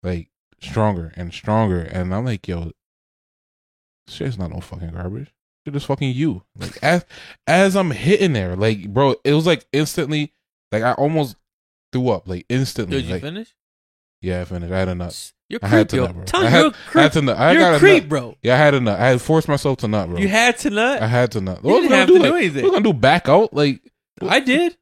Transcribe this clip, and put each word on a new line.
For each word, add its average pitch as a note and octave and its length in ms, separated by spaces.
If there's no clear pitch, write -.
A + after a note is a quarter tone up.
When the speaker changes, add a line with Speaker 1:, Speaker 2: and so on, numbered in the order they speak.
Speaker 1:
Like, F2+ 260
stronger F#2+ 560
and F2 180
stronger, G#2+ 480
and F2+ 340
I'm A#2 100
like, A#2 220
"Yo, E2+ 240
shit - 200
is A#2+ 100
not F2+ 140
no - 80
fucking F2 320
garbage. F#2 420
Shit C#3+ 100
is C#3+ 80
fucking C#3 320
you." C3 280
Like, - 240
as, E3+ 240
as F#3 300
I'm F3+ 160
hitting D3 420
there, F#2 220
like, G#2 380
bro, C3 300
it C#3 100
was, D#3+ 120
like, F3 280
instantly, D3+ 600
like, A2 120
I B2 100
almost C#3+ 420
threw B2+ 180
up, F#2+ 180
like, F2+ 220
instantly, B2 480
Speaker 2:
Did D#2+ 80
you F2 80
Speaker 1:
like, F#2 80
Speaker 2:
finish? F3+ 320
Speaker 1:
yeah, F2+ 200
I F2 40
finished. F2 280
I F#2 60
had F#2+ 100
a F2+ 60
nut. F2 140
Speaker 2:
S-, - 240
you're A#3 140
Speaker 1:
I G2+ 40
had - 100
Speaker 2:
creep, - 120
Speaker 1:
to - 80
Speaker 2:
yo. B2 80
Speaker 1:
nut, F2+ 100
bro. F2 100
Speaker 2:
Tell - 160
Speaker 1:
I - 20
Speaker 2:
you A#2 60
Speaker 1:
had, E3+ 120
Speaker 2:
you're D#4 40
a - 20
Speaker 1:
I - 40
had - 100
Speaker 2:
creep. D#4 200
Speaker 1:
to D#3+ 100
nut. B2 160
I D3 140
Speaker 2:
You're E4 100
Speaker 1:
got E4+ 120
Speaker 2:
a - 20
Speaker 1:
a - 40
Speaker 2:
creep, F4+ 240
Speaker 1:
nut. D3 60
Speaker 2:
bro. B2+ 320
Speaker 1:
Yeah, A#2+ 120
I B2+ 40
had D3+ 140
to C#3 80
nut. G#2 200
I A#2+ 100
had B2+ 120
forced D#3 260
myself C#3 320
to A#2+ 80
nut, G#2 220
bro. F2 100
Speaker 2:
You G3 80
had A#3 320
to D4 100
nut? A3+ 320
Speaker 1:
I A2 60
had B2 260
to A2 80
nut. F#2 220
Speaker 2:
You B2+ 60
Speaker 1:
What A#3 140
we E4+ 40
Speaker 2:
didn't - 20
Speaker 1:
gonna - 100
Speaker 2:
have - 80
Speaker 1:
do? F4 60
Speaker 2:
to F#4 100
do C#4 80
Speaker 1:
Like, E4+ 120
Speaker 2:
anything. C#3+ 200
Speaker 1:
we - 80
gonna F4 120
do G#3 100
back C#3 360
out? F#3+ 240
Like, C#3+ 280
Speaker 2:
I A#3+ 180
did. C#4+ 420